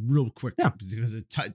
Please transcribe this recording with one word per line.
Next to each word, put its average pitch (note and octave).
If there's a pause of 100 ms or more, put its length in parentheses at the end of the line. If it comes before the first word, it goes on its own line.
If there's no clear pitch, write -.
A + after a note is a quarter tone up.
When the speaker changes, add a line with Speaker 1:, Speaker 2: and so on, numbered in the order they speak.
Speaker 1:
real B2+
quick -
Speaker 2:
Yeah. E4+
Speaker 1:
because A2
it A2
ti-, -